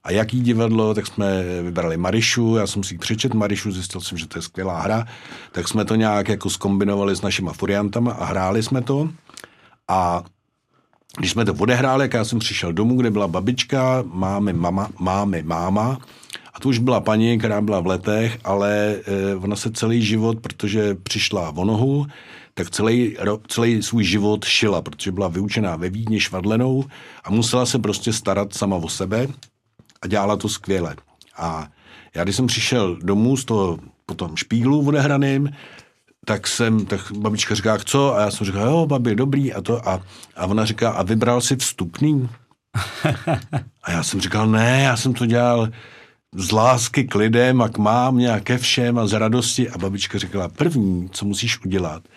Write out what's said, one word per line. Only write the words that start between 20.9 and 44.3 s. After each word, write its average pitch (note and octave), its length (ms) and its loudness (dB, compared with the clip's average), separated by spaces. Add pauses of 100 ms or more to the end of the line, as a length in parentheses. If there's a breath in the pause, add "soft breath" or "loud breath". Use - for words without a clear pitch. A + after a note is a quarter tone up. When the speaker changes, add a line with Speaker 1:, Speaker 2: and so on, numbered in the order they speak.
Speaker 1:
přišla F#2 640 -4
o F2+ 80 0
nohu, C3+ 400 2 (480 loud breath)
tak - 160 -6
celý A2+ 480 2
ro-, G#2 300 -2
celý A#2 360 0
svůj A2+ 200 2
život G#2 420 2
šila, F#2+ 360 2
protože D2+ 300 -8
byla G#2 160 -2
vyučená G2 480 -2
ve F2 140 -4
Vídni G#2+ 300 -2
švadlenou A2+ 640 0 (400 loud breath)
a - 80 -4
musela A#2 340 2
se B2 140 0
prostě G#2 340 -2
starat G2 400 -2
sama G2 220 0
o E2 140 -4
sebe A2 380 -2 (760)
a - 60 -10
dělala G2+ 300 2
to G#2+ 120 -2
skvěle. F2 460 -4 (420)
A D#2+ 300 -6 (480 loud breath)
já, E2+ 80 -2
když F#2+ 120 -2
jsem B2+ 120 2
přišel G#2+ 540 0
domů G#2+ 360 4
z - 80 -4
toho F#2+ 340 0 (260)
potom E2+ 300 -8
špíglu C3+ 520 2
odehraným, C#3+ 600 2 (760 loud breath)
tak G2+ 220 -2
jsem, A2 380 2
tak F#2+ 320 -6
babička G#2 380 -2
říká, G#2+ 300 2
„Co?“ C#3 300 2
A G#2 60 2
já G#2 100 2
jsem - 160 -4
říkal, G2 200 0
„Jo, E3 180 4
babi, B2 300 2
dobrý.“ C3+ 380 0
A G2 80 -8
to, A2+ 280 -2
a, F#2+ 120 -2 (340 loud breath)
a F2+ 100 -6
ona G#2+ 200 2
říká, A2 260 0
„A - 120 -2
vybral A2+ 380 2
jsi C3 140 0
vstupný?“ B2+ 760 0 (440)
Speaker 2:
<laughs> - 1120 -4
Speaker 1:
A - 80 -6
já E2 120 0
jsem F#2+ 180 -4
říkal, G#2+ 260 0